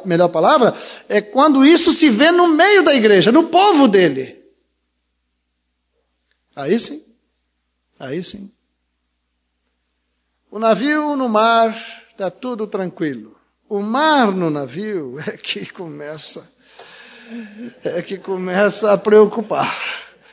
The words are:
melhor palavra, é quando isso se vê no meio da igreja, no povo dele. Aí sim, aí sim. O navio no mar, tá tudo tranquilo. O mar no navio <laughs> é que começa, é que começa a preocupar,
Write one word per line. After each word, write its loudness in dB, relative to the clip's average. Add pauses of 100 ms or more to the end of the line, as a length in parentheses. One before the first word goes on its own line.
melhor 2
palavra, 2 (360)
é 0
quando 2
isso 4
se 4
vê 4
no 4
meio 4
da 4
igreja, 4
no 2
povo 4
dele. 0 (2250)
Aí -2
sim, -12 (960)
aí -10
sim. -14 (2000)
O -14
navio 0
no -4
mar, 2 (420)
tá -6
tudo -10
tranquilo. -8 (320)
O -4
mar 0
no -2
navio -8
<laughs> -12
é -10
que -12
começa, -12 (1300)
é -6
que -12
começa -2
a 2
preocupar, 2 (560)